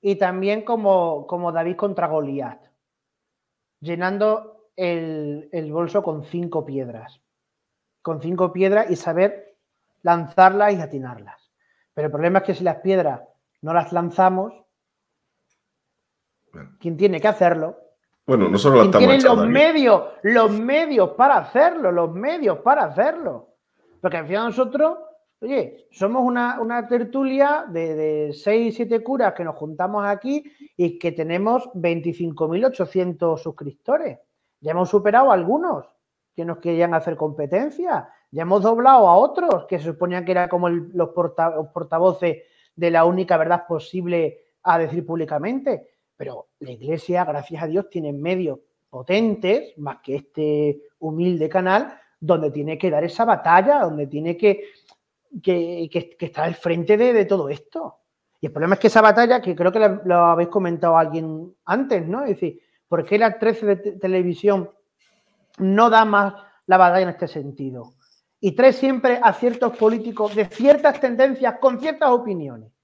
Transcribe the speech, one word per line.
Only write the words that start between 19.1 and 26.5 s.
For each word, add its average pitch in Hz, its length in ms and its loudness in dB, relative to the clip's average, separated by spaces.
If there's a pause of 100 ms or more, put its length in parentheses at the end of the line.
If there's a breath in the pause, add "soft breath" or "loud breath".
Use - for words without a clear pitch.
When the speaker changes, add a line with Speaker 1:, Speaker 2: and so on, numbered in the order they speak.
Speaker 2:
estamos 262 200 6
Speaker 1:
los - 80 2
Speaker 2:
echando 240 140 2
aquí. 320 160 6
Speaker 1:
medios, 233 280 4 (200)
los 220 280 4
medios 247 600 0
para 262 260 4
hacerlo, 277 540 2
los 170 220 -2
medios 226 460 -4
para 269 260 2
hacerlo. 196 680 -4 (460)
Porque 175 160 -4
al 156 100 -8
final 202 200 -4
nosotros, 262 500 0 (440)
oye, 226 500 -6
somos 233 320 -2
una, 240 380 -2